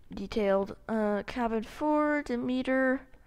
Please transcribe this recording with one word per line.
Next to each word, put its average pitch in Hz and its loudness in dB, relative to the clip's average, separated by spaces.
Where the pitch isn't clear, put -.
detailed. 196 0
Uh, 208 0
cabin 226 -2
four, 302 0
Demeter, 254 0